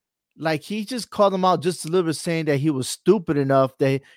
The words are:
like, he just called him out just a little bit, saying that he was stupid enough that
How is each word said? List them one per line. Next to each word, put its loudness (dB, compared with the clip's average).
like, -4
he -6
just -8
called 2
him 0
out 2
just -4
a -10
little 0
bit, -2
saying -4
that 2
he 0
was -2
stupid 0
enough 2
that 0